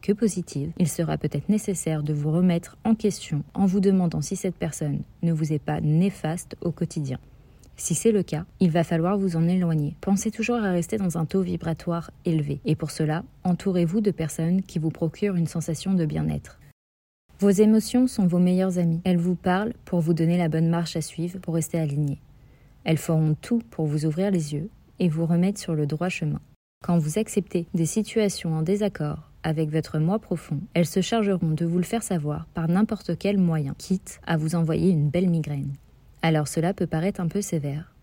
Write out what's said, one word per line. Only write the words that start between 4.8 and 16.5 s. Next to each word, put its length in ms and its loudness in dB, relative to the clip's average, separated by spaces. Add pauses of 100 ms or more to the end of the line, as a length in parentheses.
ne 100 2
vous 200 0
est 100 0
pas 180 -4
néfaste 840 0
au 100 -2
quotidien. 460 -6 (580)
Si 180 -4
c'est 180 4
le 100 2
cas, 240 -6 (140)
il 100 6
va 140 4
falloir 340 0
vous 180 0
en 120 2
éloigner. 520 0
Pensez 300 0
toujours 260 -2
à 140 0
rester 260 0
dans 220 -2
un 80 0
taux 160 0
vibratoire 680 -4 (120)
élevé. 400 0
Et 120 2
pour 160 -6
cela, 320 -2 (180)
entourez-vous 580 0
de 120 2
personnes 500 -2
qui 160 -8
vous 120 0
procurent 440 -2
une 140 0
sensation 440 -4
de 140 2
bien-être. 540 -4 (800)